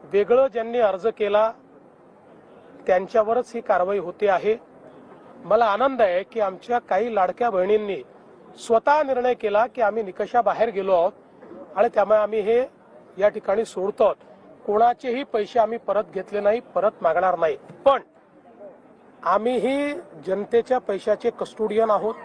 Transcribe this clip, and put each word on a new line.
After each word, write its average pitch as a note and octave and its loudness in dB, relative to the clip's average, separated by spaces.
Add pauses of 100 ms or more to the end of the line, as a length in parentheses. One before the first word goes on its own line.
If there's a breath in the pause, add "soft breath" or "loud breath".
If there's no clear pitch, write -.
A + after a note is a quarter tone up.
वेगळं G#3 2
ज्यांनी A#3 -4
अर्ज F#3+ 0 (120)
केला, G#3+ 0 (1300)
त्यांच्यावरच G#3+ 0
ही A#3 -6
कारवाई G3 0
होते F3+ -4
आहे. G3 0 (800)
मला G#3+ 0
आनंद A#3 0
आहे F#3 2
की A3 -8
आमच्या G3 -4
काही A3 -2
लाडक्या F#3+ 0
बहिणींनी G3 0 (540)
स्वतः C#4+ 2
निर्णय B3+ 0
केला G#3+ 0
की A#3 -4
आम्ही G#3+ 0
निकषाबाहेर G3+ 0
गेलो G3 -2
आहोत F3 2 (640)
आणि A3 2
त्यामुळे G#3+ 4
आम्ही G#3+ -2
हे A#3 0 (520)
या G3+ 2
ठिकाणी G#3 -2
सोडतो G3+ -2
आहोत. F3+ 2 (500)
कोणाचेही A#3+ 0
पैसे G#3+ -2
आम्ही A3+ 0
परत G#3 -2 (100)
घेतले F#3+ -6
नाही, G#3 2
परत G3 -2 (100)
मागणार F3 0
नाही. D#3+ 0 (280)
पण C4+ 4 (1200)
आम्हीही B3 -2 (340)
जनतेच्या A3+ 0
पैशाचे G#3 -4
कस्टोडियन A3 -2
आहोत. G#3 0 (100)